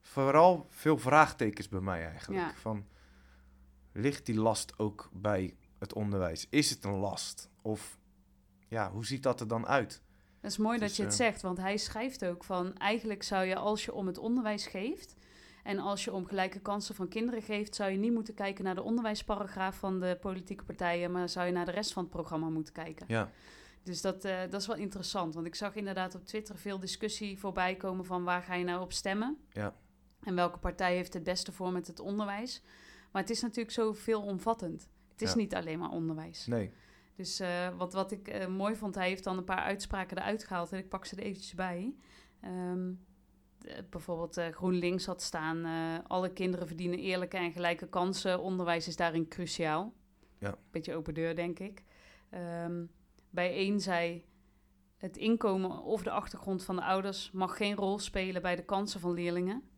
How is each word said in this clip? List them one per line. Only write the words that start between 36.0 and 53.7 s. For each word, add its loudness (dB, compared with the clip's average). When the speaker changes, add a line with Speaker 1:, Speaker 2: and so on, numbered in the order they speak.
Speaker 1:
Nee. 2
Speaker 2:
Dus, -6
eh, -2
wat, -2
wat 0
ik, -8
eh, -2
mooi 0
vond, -4
hij 2
heeft -2
dan 0
een -4
paar 0
uitspraken -2
eruit -2
gehaald -4
en -4
ik -8
pak -6
ze -10
er -8
eventjes -8
bij. -4
Ehm, -4
eh, -12
bijvoorbeeld, -4
eh, 0
GroenLinks 2
had -4
staan, 0
eh, -2
"Alle 0
kinderen 0
verdienen -2
eerlijke 0
en 0
gelijke 0
kansen. 2
Onderwijs 2
is -6
daarin 2
cruciaal." 0
Speaker 1:
Ja. -4
Speaker 2:
Beetje -4
open -4
deur, 0
denk -2
ik. -10
Ehm, -4
bij 2
één 4